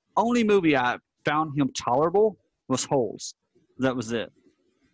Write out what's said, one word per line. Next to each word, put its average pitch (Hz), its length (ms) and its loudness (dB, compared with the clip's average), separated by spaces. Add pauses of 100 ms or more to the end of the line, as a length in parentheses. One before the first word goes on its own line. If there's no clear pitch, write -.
(160)
only 233 280 2
movie 180 340 4
I 123 200 0 (280)
found 151 340 -2
him 131 140 2
tolerable 170 640 0 (300)
was 127 180 -2
Holes. - 480 -4 (460)
That 127 160 0
was 113 160 -6
it. 110 200 -6 (640)